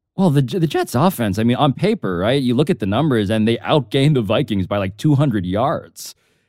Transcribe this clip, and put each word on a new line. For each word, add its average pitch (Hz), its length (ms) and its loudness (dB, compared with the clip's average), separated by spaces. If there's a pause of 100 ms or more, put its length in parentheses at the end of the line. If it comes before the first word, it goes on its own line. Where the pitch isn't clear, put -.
(160)
Well, 185 140 4
the, 143 120 4
the 160 240 0
Jets 359 280 -2
offense, 120 440 0
I 110 60 2
mean, 120 120 2
on 143 180 2
paper, 165 440 -2
right, 123 240 0
you 123 120 0
look 147 160 2
at - 100 -4
the 104 60 -4
numbers 110 440 0
and 110 160 0
they 117 120 0
outgained 139 560 0
the 123 80 2
Vikings 107 440 -2
by, 101 120 -2
like, 95 180 -4
two 151 180 2
hundred 117 320 0
yards. 101 680 -6 (340)